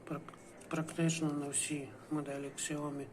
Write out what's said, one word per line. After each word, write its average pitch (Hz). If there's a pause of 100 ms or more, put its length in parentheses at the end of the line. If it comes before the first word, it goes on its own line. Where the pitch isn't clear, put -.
Прак-, - (360)
практично 160
на 143
всі 143 (220)
моделі 139
Xiaomi 147